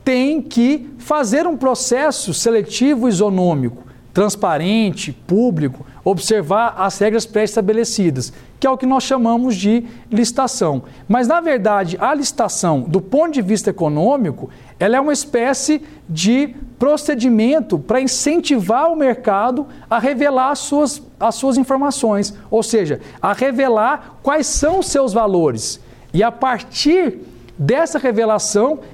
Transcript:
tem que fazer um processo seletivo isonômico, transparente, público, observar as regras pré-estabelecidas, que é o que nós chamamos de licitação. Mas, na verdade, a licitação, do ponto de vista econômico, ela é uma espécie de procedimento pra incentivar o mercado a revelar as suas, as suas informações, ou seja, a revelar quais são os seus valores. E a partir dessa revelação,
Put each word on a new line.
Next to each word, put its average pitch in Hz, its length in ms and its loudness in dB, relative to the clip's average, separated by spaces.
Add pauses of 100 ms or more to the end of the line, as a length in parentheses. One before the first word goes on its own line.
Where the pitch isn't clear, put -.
tem 269 380 0
que 247 580 0
fazer 294 480 0
um 320 100 -2
processo 254 760 -2
seletivo 240 760 0
isonômico, 180 760 0 (300)
transparente, 196 1000 0
público, 170 760 0 (180)
observar 196 720 0
as 190 220 -2
regras 214 260 0
pré-estabelecidas, 214 1080 0 (280)
que 269 60 2
é 262 40 4
o 262 60 0
que 262 80 -6
nós 254 200 2
chamamos 240 520 0
de 214 280 2 (260)
licitação. 214 720 0 (260)
Mas, 240 180 2
na 330 140 2
verdade, 202 600 0
a 254 120 2
licitação, 196 720 -2
do 170 180 0
ponto 302 320 0
de 277 80 0
vista 196 300 0
econômico, 165 800 0 (280)
ela 214 180 2
é 269 40 2
uma 294 120 0
espécie 269 720 -2 (260)
de 233 460 0 (240)
procedimento 247 1000 2
pra 233 220 0
incentivar 285 920 0
o 320 40 -2
mercado 247 720 0 (220)
a 226 100 0
revelar 262 520 0
as 277 80 -2
suas, 285 440 -2 (160)
as 220 180 0
suas 262 200 0
informações, 247 800 0 (160)
ou 220 120 2
seja, 185 380 0 (200)
a 190 120 0
revelar 254 880 0
quais 294 240 0
são 349 340 0
os - 80 -2
seus 269 240 0
valores. 175 680 0 (320)
E 175 100 2
a 233 80 2
partir 269 920 0 (360)
dessa 262 420 0
revelação, 226 800 0 (140)